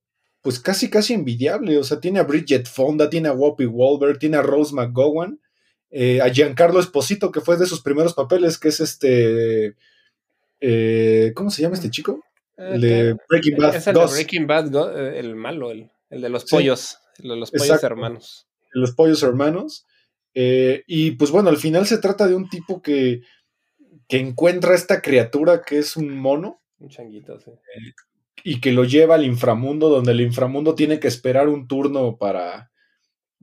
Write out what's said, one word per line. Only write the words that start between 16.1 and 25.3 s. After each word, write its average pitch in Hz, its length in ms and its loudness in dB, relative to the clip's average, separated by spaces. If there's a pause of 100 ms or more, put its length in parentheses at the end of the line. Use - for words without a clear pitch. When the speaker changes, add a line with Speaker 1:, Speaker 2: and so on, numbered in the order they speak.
Speaker 2:
de 120 80 -6
los 120 140 -6
Speaker 1:
Sí. - 120 -16
Speaker 2:
pollos, 139 420 0 (260)
el 127 60 -14
de 117 80 -10
los 117 140 -10
pollos 147 140 0
Speaker 1:
Exacto. 151 220 4
Speaker 2:
hermanos. 113 600 -10 (240)
Speaker 1:
Los 127 220 -2
pollos 160 300 4
hermanos. 147 640 -2 (480)
Eh, 127 520 0
y, 160 260 0
pues, 139 200 0
bueno, 190 180 4
al 151 80 4
final 165 300 0
se 226 100 2
trata 196 300 0
de 185 80 2
un 185 140 -6
tipo 185 320 -10
que, 127 400 -2 (840)
que 131 120 0
encuentra 170 560 0
esta 180 260 0
criatura 147 640 2